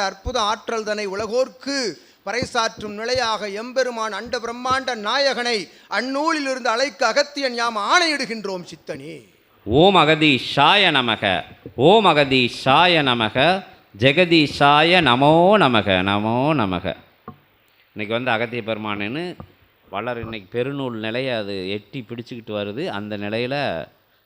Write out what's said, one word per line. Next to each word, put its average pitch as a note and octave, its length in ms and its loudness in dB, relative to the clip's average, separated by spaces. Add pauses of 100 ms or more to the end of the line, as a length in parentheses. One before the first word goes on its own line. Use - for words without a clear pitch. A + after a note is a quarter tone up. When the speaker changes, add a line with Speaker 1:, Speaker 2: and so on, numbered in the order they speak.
Speaker 1:
அற்புத A#3 360 -4
ஆற்றல் A3 440 -2
தனை G#3 220 -4
உலகோர்க்கு A#3 720 -4 (480)
பறைசாற்றும் A3 720 -4
நிலையாக A3+ 500 -4
எம்பெருமான் A3+ 640 -4
அண்ட A3+ 260 -8
பிரம்மாண்ட B3+ 560 -4
நாயகனை A#3+ 600 -2 (320)
அந்நூலிலிருந்து C4+ 880 -2
அழைக்க B3+ 320 -2
அகத்தியன் C4 540 -2
யாம் A#3 160 -2
ஆணையிடுகின்றோம் A3 920 -2
சித்தனே. D#3 460 -14 (480)
Speaker 2:
ஓம் D#3+ 300 6
அகதீஷாய D#3 960 4
நமக. A2 520 0 (320)
ஓம் G3 300 6
அகதீஷாய D3 1080 4
நமக. B2+ 520 0 (340)
ஜெகதீஷாய D#3 1040 4
நமோ D#3 560 6
நமக, G#2 440 4
நமோ A2 520 0
நமக. F#2 420 -2 (1000)
இன்னைக்கு G#2 140 -8
வந்து A#2+ 240 -2
அகத்திய A2+ 340 -2
பெருமானேன்னு G#2+ 680 -6 (540)
வளர் A#2 320 -8
இன்னைக்கு A2 420 -8
பெருநூல் C3+ 280 -6
நிலையை A#2 420 -6
அது G2 360 -6
எட்டி G#2 400 -10
பிடிச்சுக்கிட்டு A#2 400 -14
வருது. G#2 380 -6
அந்த G#2 300 -8
நிலையில A2+ 720 -6 (380)